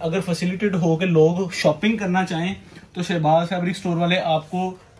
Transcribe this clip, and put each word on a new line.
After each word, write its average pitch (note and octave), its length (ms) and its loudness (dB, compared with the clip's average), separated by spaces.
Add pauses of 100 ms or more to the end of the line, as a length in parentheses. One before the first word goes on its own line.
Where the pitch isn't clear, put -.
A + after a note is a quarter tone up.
अगर E3 180 -2
facilitate F3+ 540 -2
हो E3 220 2
के F#3 100 -2
लोग E3+ 460 4
shopping G#3 460 0
करना F#3 260 0
चाहें F3+ 320 -4 (380)
तो F3+ 80 -6
शहबाज E3 440 2
fabric F3 300 -2
store E3+ 200 -4
वाले F3 200 2
आपको F3+ 540 -2 (300)